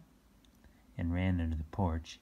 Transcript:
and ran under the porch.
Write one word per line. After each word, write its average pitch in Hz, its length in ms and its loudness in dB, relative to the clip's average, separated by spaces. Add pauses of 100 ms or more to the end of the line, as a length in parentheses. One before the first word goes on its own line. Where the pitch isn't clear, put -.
(960)
and 85 160 0
ran 90 280 2
under 80 160 0
the 78 80 -2
porch. 82 580 -2